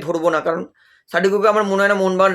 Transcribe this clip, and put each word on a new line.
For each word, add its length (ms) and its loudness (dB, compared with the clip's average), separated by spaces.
ধরবো 240 -2
না, 160 -2
কারণ 160 -4
সাডিকুকে 420 0
আমার 180 2
মনে 120 0
হয় 100 4
না 100 0
মোহনবাগান 320 0